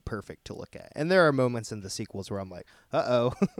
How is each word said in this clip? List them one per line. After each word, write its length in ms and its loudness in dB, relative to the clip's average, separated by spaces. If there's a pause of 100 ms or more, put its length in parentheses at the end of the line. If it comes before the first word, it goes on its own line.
perfect 400 -10
to 100 -12
look 200 -14
at. 200 -18
And 160 -2
there 160 8
are 40 6
moments 400 0
in 100 -8
the 100 -10
sequels 400 -8
where 80 -2
I'm 100 -8
like, 160 -16 (260)
"Uh-oh." 420 2 (260)